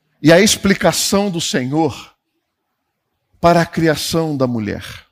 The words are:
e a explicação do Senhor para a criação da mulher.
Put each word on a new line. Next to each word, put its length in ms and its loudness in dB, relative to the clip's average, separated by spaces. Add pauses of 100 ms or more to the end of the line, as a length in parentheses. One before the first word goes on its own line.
(220)
e 100 6
a 80 8
explicação 920 0
do 120 -6
Senhor 760 -4 (1200)
para 220 4
a 40 -2
criação 680 -2
da 120 0
mulher. 640 -8